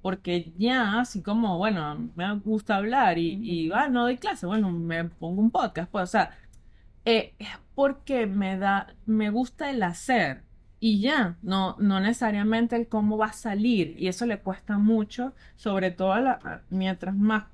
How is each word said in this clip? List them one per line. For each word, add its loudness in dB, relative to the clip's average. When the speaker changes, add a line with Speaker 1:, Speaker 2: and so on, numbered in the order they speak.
Speaker 1:
porque -4
ya, 2
así -4
como, 0
bueno, 0
a -6
mí -8
me -4
gusta -2
hablar 2
y, -2
y, -2
Speaker 2:
Ujú. 0
Speaker 1:
ah, 2
no 2
doy 0
clase, -6
bueno, 0
me -2
pongo -4
un 6
podcast, -2
pues, -2
o -8
sea, 2
eh, 2
es -12
porque 0
me -2
da, 0
me 2
gusta -4
el 0
hacer 0
y 4
ya, 2
no, 0
no 4
necesariamente 0
el 0
cómo 0
va 2
a -8
salir, 0
y -2
eso -2
le -2
cuesta -4
mucho, 2
sobre 0
todo 2
a 2
la, 2
a, -10
mientras -2
más 2